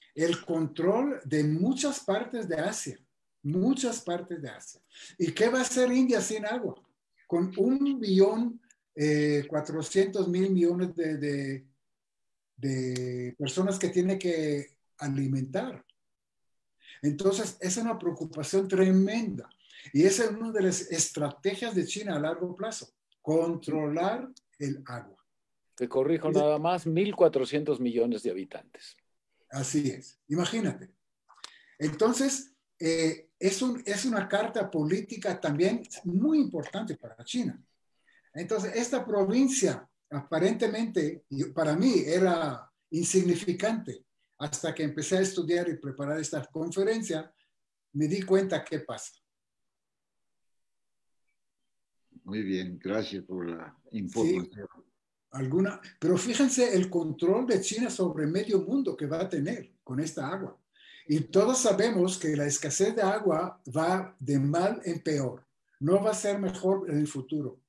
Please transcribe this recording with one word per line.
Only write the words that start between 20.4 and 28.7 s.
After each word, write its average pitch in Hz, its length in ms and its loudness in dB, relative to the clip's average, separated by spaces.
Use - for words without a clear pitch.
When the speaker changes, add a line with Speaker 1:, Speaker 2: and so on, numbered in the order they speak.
Speaker 1:
de 214 120 2
las 185 180 0
estrategias 185 920 -4
de 175 120 0
China 202 300 -6
a 143 40 -2
largo 170 340 -4
plazo, 214 380 -10
controlar 165 1040 0
el 139 260 -4
agua. - 320 -12
Speaker 2:
Te 123 120 -4
corrijo 156 400 0
Speaker 1:
Y 156 60 2
de- 151 60 6
Speaker 2:
nada 151 180 4
más, 170 280 -2
mil 180 300 0
cuatrocientos 147 640 2
millones 117 420 0
de 107 100 -2
habitantes. - 680 -12